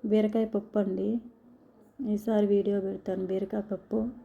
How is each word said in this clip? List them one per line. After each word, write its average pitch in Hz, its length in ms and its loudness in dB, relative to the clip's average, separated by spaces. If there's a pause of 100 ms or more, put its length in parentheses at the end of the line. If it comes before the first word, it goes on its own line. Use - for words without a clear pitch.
(120)
బీరకాయ 214 440 2
పప్పు 208 280 -2
అండి, 190 260 -2 (1040)
ఈసారి 208 400 2
వీడియో 202 340 2
పెడతాను 190 420 -4
బీరకాయ 196 340 -2 (100)
పప్పు. 220 260 -2 (240)